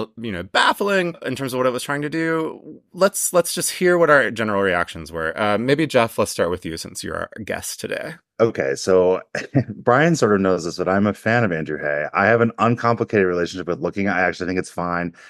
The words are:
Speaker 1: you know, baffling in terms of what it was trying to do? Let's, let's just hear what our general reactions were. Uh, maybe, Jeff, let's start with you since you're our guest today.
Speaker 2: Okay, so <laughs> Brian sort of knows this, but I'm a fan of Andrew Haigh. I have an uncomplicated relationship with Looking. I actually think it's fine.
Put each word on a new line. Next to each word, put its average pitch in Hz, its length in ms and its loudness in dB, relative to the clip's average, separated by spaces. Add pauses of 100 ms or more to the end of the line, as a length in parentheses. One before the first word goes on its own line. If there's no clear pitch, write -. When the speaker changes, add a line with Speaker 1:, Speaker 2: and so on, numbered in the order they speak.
(160)
Speaker 1:
you 113 160 -8
know, 90 120 -6
baffling 196 680 0 (120)
in 127 100 -6
terms 131 160 -6
of 127 60 -4
what 127 80 2
it 123 80 0
was 123 80 -6
trying 143 180 -6
to 147 80 -6
do? 160 720 -6 (140)
Let's, 185 400 0
let's 175 180 2
just - 200 -4
hear 180 260 4
what 165 100 4
our 135 220 6
general 107 320 0
reactions 87 500 -2
were. 80 260 -4
Uh, 104 200 2
maybe, 139 280 0
Jeff, 120 300 2
let's 107 140 0
start 92 180 0
with 87 160 -4
you 82 140 -8
since - 260 -12
you're 85 140 -8
our 87 120 -8 (140)
guest - 360 -8
today. - 340 -8 (260)
Speaker 2:
Okay, 80 360 0
so 92 440 2 (300)
<laughs> - 260 2
Brian 147 400 4
sort 110 180 4
of 98 60 4
knows 92 240 2
this, 85 140 -6
but 87 100 -2
I'm 101 180 2
a 101 60 2
fan 117 320 0
of 92 80 0
Andrew 78 240 -4
Haigh. 73 380 -2
I 98 140 2
have 117 120 6
an 117 180 2
uncomplicated 113 680 2
relationship 87 420 -2
with 85 140 -2
Looking. 98 260 -2
I 90 140 0
actually 90 240 -2
think 92 120 -2
it's 90 120 -4
fine. 87 420 -4 (180)